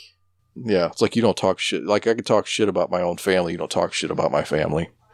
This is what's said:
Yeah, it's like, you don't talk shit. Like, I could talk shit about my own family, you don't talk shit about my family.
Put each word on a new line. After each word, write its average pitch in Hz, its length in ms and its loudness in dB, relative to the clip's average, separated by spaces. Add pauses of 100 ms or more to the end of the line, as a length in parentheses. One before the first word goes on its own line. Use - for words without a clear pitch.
(560)
Yeah, 98 320 2
it's - 140 -10
like, 110 140 2
you 117 60 4
don't 107 160 2
talk 95 220 0
shit. 73 260 -4
Like, 101 220 0
I 113 80 4
could 113 100 -6
talk 104 220 2
shit 107 220 0
about 92 220 -2
my 90 100 0
own 87 160 -2
family, 90 360 0
you 87 40 -6
don't 85 140 -6
talk 87 220 0
shit - 180 -4
about - 200 0
my 73 120 0
family. 78 460 -2 (240)